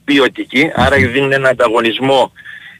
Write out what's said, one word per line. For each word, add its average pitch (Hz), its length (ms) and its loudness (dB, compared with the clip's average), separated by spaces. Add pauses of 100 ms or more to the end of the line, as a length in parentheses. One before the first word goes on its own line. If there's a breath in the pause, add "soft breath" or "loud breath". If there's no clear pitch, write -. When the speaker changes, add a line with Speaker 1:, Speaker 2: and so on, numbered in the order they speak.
Speaker 1:
ποιοτικοί, 131 600 0
Speaker 2:
Μμμ. 160 200 -2
Speaker 1:
άρα 135 140 2
δίνουν 135 340 0
ένα 135 180 0
ανταγωνισμό, 120 840 0 (480 loud breath)